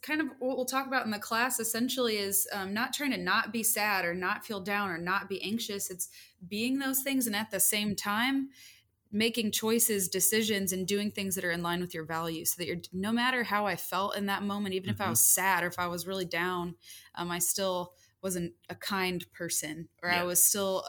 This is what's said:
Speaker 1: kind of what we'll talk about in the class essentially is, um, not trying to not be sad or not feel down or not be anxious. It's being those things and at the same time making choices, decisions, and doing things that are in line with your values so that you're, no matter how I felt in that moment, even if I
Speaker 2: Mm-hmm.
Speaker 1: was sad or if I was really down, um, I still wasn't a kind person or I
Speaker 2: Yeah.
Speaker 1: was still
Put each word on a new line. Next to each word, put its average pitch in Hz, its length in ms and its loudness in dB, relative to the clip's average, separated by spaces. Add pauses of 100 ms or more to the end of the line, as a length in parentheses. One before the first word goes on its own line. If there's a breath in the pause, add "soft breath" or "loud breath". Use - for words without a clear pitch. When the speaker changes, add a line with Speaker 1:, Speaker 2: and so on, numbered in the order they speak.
Speaker 1:
kind 302 200 -2
of 285 60 0 (120)
what 262 180 0
we'll 254 80 0
talk 269 220 0
about 254 180 0
in 220 60 -2
the 214 80 -2
class 240 400 0
essentially 233 580 0
is, 196 340 0
um, 196 220 -4
not 240 200 -2
trying 285 180 -2
to 208 60 0
not 196 360 0
be 233 100 0
sad 208 400 2
or 170 100 0
not 185 320 -2
feel 208 140 -4
down 202 300 0
or 170 80 -2
not 185 320 -2
be 190 120 -4
anxious. 208 480 -2
It's 180 200 -6 (360 loud breath)
being 233 340 0
those 269 220 0
things 269 260 2
and 208 80 0
at 214 160 -2
the 190 100 -2
same 208 340 2
time 262 540 2 (640 loud breath)
making 220 400 2
choices, 220 580 2
decisions, 196 640 2
and 185 140 -2
doing 202 240 0
things 196 240 -4
that 185 100 -4
are 175 60 0
in 170 120 -2
line 175 160 0
with 180 140 -4
your 165 100 -6
values 165 480 -2
so - 60 0
that 170 100 -4
you're, 170 140 -4 (100)
no 196 220 -2
matter 247 300 2
how 208 220 0
I 175 120 0
felt 190 400 -2
in 202 80 -2
that 196 180 0
moment, 202 320 -2
even 190 140 -2
if 107 100 -2
I 202 60 0
Speaker 2:
Mm-hmm. 190 60 2
Speaker 1:
was 113 100 4
sad 185 420 4
or 175 40 0
if 175 120 -4
I 180 80 0
was 175 180 -4
really 190 200 -2
down, 175 500 -2 (380 loud breath)
um, 175 180 -4
I 175 80 -2
still 180 540 0 (280 soft breath)
wasn't 180 340 -4 (120)
a 175 80 -8
kind 185 560 -2
person 160 560 -6 (160)
or 175 80 -2
I 175 60 4
Speaker 2:
Yeah. 175 60 2
Speaker 1:
was 180 200 4
still 190 460 4